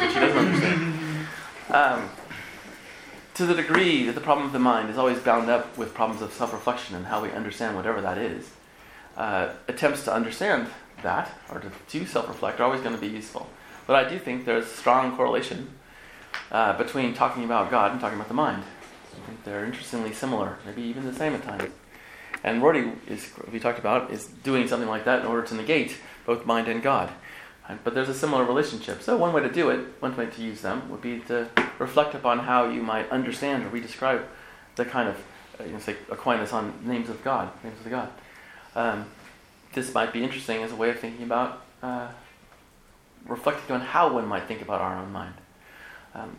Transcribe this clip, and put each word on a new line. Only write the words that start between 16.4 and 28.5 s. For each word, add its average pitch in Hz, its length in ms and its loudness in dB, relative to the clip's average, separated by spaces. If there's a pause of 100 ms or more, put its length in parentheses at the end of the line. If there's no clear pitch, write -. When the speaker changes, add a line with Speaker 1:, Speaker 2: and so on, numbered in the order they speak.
Speaker 1:
uh, 110 240 4
between 120 360 0
talking 127 300 0
about 113 260 2
God 107 220 4
and 127 80 -4
talking 107 180 -2
about 104 120 -8
the 117 40 -6
mind. 117 300 0 (480)
I - 160 -16
think 110 160 -14
they're 101 220 -6
interestingly 117 480 -6
similar, 107 520 -4
maybe 107 180 -8
even 117 220 -6
the 127 80 -6
same 151 220 -2
at - 80 -6
times. 101 260 -6 (760)
And 117 180 2
Rorty, 120 300 6 (160)
is, 104 200 -8 (220)
we 113 80 -6
talked 117 200 0
about, 120 300 2
is - 180 -8
doing 127 420 0
something 117 180 0
like 107 160 -2
that 123 160 4
in - 60 -2
order 113 220 0
to 113 80 -6
negate 123 420 0 (280)
both 120 200 0
mind 117 240 2
and 117 120 0
God. 131 280 4 (600)
And, 104 140 -8
but 117 100 0
there's 131 140 2
a 135 60 -2
similar 131 320 2
relationship. 120 560 0